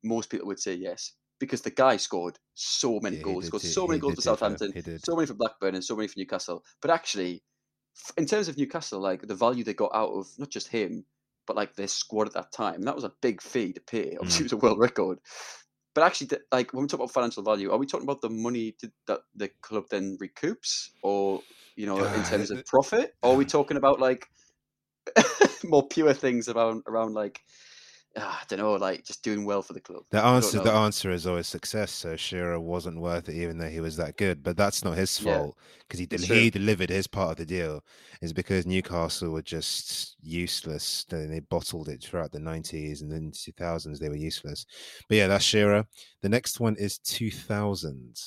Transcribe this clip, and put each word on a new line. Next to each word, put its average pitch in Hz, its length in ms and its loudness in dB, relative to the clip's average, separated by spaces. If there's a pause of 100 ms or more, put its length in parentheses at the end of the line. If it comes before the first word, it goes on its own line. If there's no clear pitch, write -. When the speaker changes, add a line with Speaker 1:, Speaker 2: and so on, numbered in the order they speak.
Speaker 1:
most 113 260 -2
people 101 180 -6
would 98 120 -6
say 98 140 -4
yes. 90 400 -8 (260)
Because 131 220 -4
the 104 100 -6
guy 131 260 6
scored 87 400 -4 (160)
so - 460 -2
many 98 180 -4
Speaker 2:
Yeah, - 20 -8
he - 40 -12
Speaker 1:
goals. 92 220 -4
Speaker 2:
did - 40 -6
Speaker 1:
Scored 104 140 -4
Speaker 2:
do, - 60 -4
Speaker 1:
so 185 180 0
many 165 100 2
Speaker 2:
he - 40 0
Speaker 1:
goals 139 120 0
Speaker 2:
did - 40 -2
Speaker 1:
for 123 40 -6
Speaker 2:
do - 40 -2
fair. 110 120 4
Speaker 1:
Southampton, 101 360 0
Speaker 2:
He 87 80 -8
did. 82 240 -10
Speaker 1:
so 170 100 0
many 160 100 2
for 131 80 -6
Blackburn, 101 420 -2
and 92 80 -4
so 117 120 -4
many 107 120 -4
for - 120 -12
Newcastle. 90 440 -6 (200)
But 151 80 4
actually, 92 520 -2 (540)
f-, - 200 -18
in 156 100 0
terms 214 200 2
of 147 120 -8
Newcastle, 139 400 -4
like, 95 280 -2
the 107 60 -4
value 117 300 2
they 107 100 -4
got 104 220 0
out 110 160 2
of 95 160 -6 (100)
not 143 140 -10
just - 160 -8
him, 92 360 -2 (440)
but, - 80 4
like, 104 200 0
their 98 120 -6
squad 107 400 0
at 101 60 -10
that 90 180 -6
time, 92 320 -4
that 131 120 -2
was 139 100 -8
a 95 80 -8 (100)
big 117 180 2
fee 101 320 -2
to - 80 -14
pay. 85 360 -4
<laughs> - 20 -8
Obviously, 180 180 2
Speaker 2:
Mm. 165 40 2
Speaker 1:
it - 20 0
was 123 80 -2
a 117 60 0
world 107 220 6
record. 95 380 2 (760)
But 151 80 6
actually, 175 240 2
the, - 140 -4 (100)
like, 127 220 2
when 131 100 -2
we 143 40 -2
talk 143 120 -4
about 120 120 -4
financial 117 320 0
value, 101 280 2
are 107 60 4
we 135 100 2
talking 127 200 -4
about 139 140 -4
the 113 80 -2
money 113 500 -4
to, 110 120 -14 (160)
that 104 140 -2 (140)
the 101 140 -6 (120)
club 107 280 -6
then 98 320 -2
recoups, - 680 -6 (120)
or, 98 400 2 (340)
you 107 120 -8
know, 98 160 0
in 101 200 0
terms 101 280 0
Speaker 2:
<sighs> - 0 -
Uh, 101 60 -4
Speaker 1:
of 127 100 -12
profit, 220 560 4
or 123 100 8
are - 20 8
we 139 100 6
Speaker 2:
uh, - 20 -12
Speaker 1:
talking 147 300 2
about, 135 220 6
like, 131 280 2 (800)
<laughs> - 580 4
more 147 240 6
pure 151 260 6
things 123 360 2
around, 113 380 2
around, 110 260 0
like, 104 280 -4 (760)
ah, 104 240 -6
I - 80 -12
don't 98 100 -4
know, 107 140 2
like, 95 320 0
just - 180 -14
doing 104 220 -2
well 101 160 0
for 85 120 -12
the - 60 -12
club? - 320 -16
Speaker 2:
The 107 80 4
Speaker 1:
I - 40 4
don't 123 120 8
Speaker 2:
answer, 123 240 4
the 92 60 2
Speaker 1:
know. 107 180 8
Speaker 2:
answer 101 280 0
is 87 140 -2
always 87 220 0
success. 101 440 -4
So 82 260 -8
Shearer 87 420 -4
wasn't 85 400 -6
worth 85 300 -4
it, 78 60 -6
even 85 220 -4
though 82 120 -6
he 82 100 -6
was 80 180 -4
that 78 200 -6
good. 87 260 0
But 85 140 -2
that's 101 260 2
not 85 140 -2
his 95 240 0
Speaker 1:
Yeah. 101 160 2
Speaker 2:
fault, 80 200 -4 (320)
'cause 87 100 -8
he 90 60 -4
del-, 87 140 -4
Speaker 1:
It's 92 80 -2
Speaker 2:
he 113 240 6
Speaker 1:
true. 101 80 -2
Speaker 2:
delivered 95 300 2
his 95 180 0
part 92 240 -2
of 80 60 -6
the 85 80 -6
deal. 80 380 -4 (380)
It's 82 120 -6
because 90 320 0
Newcastle 87 680 -2
were 80 100 -4
just - 800 -6
useless. 80 840 -4
They, 80 200 -6
they 80 140 -6
bottled 80 500 -6
it 67 140 -12
throughout 82 300 -6
the 76 60 -8
nineties 78 600 -8
and 76 100 -10
then 78 200 -8
two - 220 -14
thousands, 78 460 -6
they 78 100 -4
were 73 60 -4
useless. 76 500 -8 (420)
But 107 100 6
yeah, 101 100 8
that's 98 180 4
Shearer. 104 400 6 (360)
The 98 80 0
next 120 300 0
one 110 160 2
is 101 240 -4
two - 320 -4
thousand. 104 960 -4